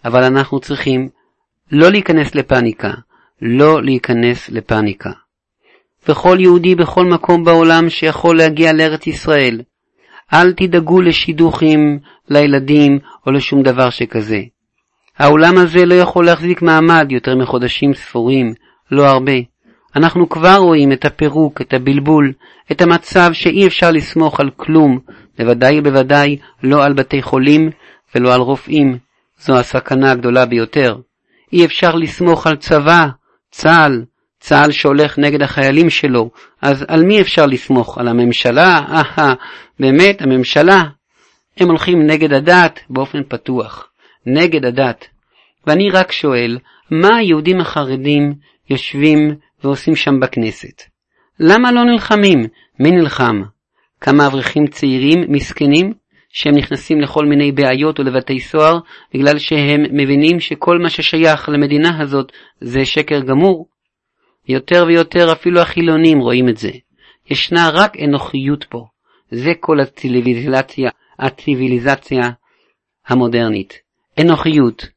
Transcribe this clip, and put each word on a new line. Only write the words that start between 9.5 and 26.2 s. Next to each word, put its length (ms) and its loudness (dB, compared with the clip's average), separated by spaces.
אל 200 4
תדאגו 480 0
לשידוכים 1000 0
לילדים 680 2
או 60 -2
לשום 300 0
דבר 280 2
שכזה. 500 -6
העולם 400 4
הזה 280 4
לא 80 4
יכול 300 2
להחזיק 380 0
מעמד 480 4
יותר 260 -2
מחודשים 580 -2
ספורים, 600 -2
לא 160 4
הרבה. 260 2
אנחנו 320 2
כבר 280 4
רואים 360 4
את 120 -4
הפירוק, 560 -2
את 140 -4
הבלבול, 580 0
את 100 -2
המצב 500 2
שאי 340 0
אפשר 240 0
לסמוך 500 -2
על 160 -2
כלום, 420 2
בוודאי 400 2
ובוודאי 580 0